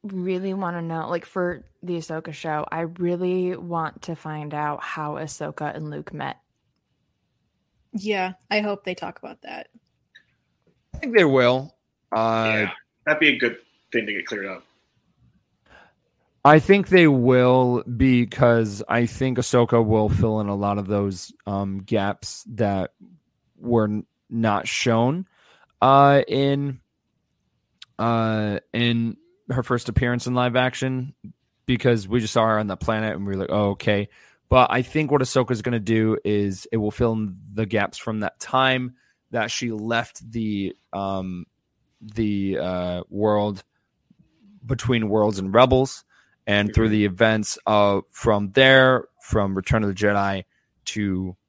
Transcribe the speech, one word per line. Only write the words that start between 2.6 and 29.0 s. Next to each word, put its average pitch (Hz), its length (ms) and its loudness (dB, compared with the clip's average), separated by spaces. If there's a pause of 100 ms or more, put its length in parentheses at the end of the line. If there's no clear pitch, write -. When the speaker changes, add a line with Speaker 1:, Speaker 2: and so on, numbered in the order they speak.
Speaker 1:
I 170 100 -6
really 180 720 -4
want 165 460 -8
to 165 140 -10
find 151 380 -10
out 147 280 -6
how 151 340 -8
Ahsoka 151 600 -10
and 151 140 -10
Luke 147 240 -12
met. 135 240 -10 (1500)
Speaker 2:
Yeah, 190 400 -4 (180)
I 208 100 0
hope 208 240 -6
they 185 100 -6
talk - 240 -12
about - 240 -18
that. - 260 -16 (1300)
Speaker 3:
I - 40 -14
think 240 180 -2
they 190 80 6
will. 131 500 2 (360)
Uh, 113 440 0
Speaker 4:
Yeah, 107 160 -2 (340)
that'd 151 160 0
be 151 80 6
a 127 100 2
good 120 200 -2 (340)
thing 113 140 -2
to 107 60 -10
get 98 140 -10
cleared 98 200 -8
up. 92 180 -14 (1800)
Speaker 3:
I 151 160 10
think 196 280 4
they 175 200 8
will, 127 760 4
because 117 1040 2
I 120 180 0
think 131 320 -4
Ahsoka 117 460 2
will 107 240 2
fill 110 320 0
in 104 80 -4
a 101 60 -4
lot 101 240 -2
of 98 80 -6
those, 101 460 -4 (140)
um, 98 360 -4
gaps 101 600 -4 (100)
that 101 380 -2 (680)
were 117 260 2
n-, 104 220 -4 (240)
not 110 380 0
shown, 127 580 0 (560)
uh, 139 460 8
in, 139 520 -2 (1200)
uh, 110 600 0 (120)
in 117 440 0 (340)